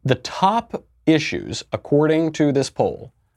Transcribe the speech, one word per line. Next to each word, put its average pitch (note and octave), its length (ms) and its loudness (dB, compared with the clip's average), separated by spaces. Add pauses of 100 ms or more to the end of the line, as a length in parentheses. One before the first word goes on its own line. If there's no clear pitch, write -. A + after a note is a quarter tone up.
The C3 120 2
top - 680 -2 (220)
issues, D3+ 560 0 (100)
according D#3 600 0
to D3 200 2
this C3+ 180 0
poll, - 420 -4 (240)